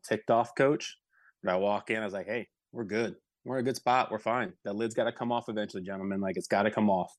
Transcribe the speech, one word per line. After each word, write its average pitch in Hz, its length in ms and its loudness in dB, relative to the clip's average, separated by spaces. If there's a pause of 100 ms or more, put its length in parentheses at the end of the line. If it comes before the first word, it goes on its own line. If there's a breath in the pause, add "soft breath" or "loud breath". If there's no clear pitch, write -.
ticked - 220 -2
off 117 260 4
coach. - 420 2 (440 soft breath)
But 92 120 0
I - 40 4
walk 101 320 0
in, 110 120 0
I 107 40 -4
was 95 80 -6
like, 95 140 -6
"Hey, 110 200 -4 (240)
we're 120 120 -8
good. 104 320 -2 (280)
We're 127 140 -4
in 120 80 0
a - 0 -
good 127 100 0
spot. 123 360 2
We're 104 80 -2
fine. 113 340 -2 (100)
That 101 120 -4
lid's 110 180 -2
gotta 117 180 0
come 120 200 -4
off 120 180 -2
eventually, 104 340 -4
gentlemen. 98 380 -4
Like, 95 160 -2
it's 90 100 -8
gotta 104 220 4
come 107 220 4
off. 90 280 0